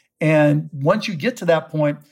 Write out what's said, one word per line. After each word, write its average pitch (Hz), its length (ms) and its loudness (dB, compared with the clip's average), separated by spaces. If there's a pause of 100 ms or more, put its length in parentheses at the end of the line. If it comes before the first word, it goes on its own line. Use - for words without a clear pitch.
(200)
And 151 520 2
once 165 360 -2
you 202 60 -6
get 214 240 -4
to 190 80 -10
that 160 240 0
point, 147 280 -2 (140)